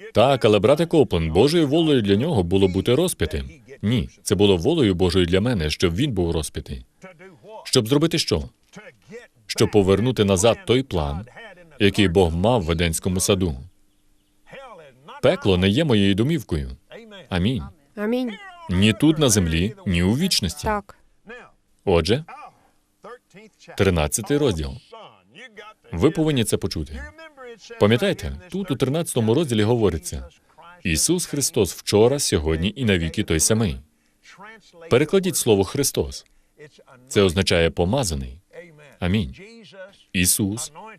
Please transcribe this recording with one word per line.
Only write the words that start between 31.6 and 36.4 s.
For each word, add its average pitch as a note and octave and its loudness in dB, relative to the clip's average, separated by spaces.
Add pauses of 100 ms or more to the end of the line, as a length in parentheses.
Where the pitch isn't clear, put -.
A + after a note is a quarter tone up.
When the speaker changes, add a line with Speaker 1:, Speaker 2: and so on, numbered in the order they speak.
Speaker 1:
вчора, A#2+ 2
сьогодні D#2+ 0
і C3+ -4
навіки F2+ 0
той D#2+ 0
самий». G#2+ 0 (1120)
Перекладіть F#3+ 2
слово G2+ 2
«Христос». G2+ -4 (840)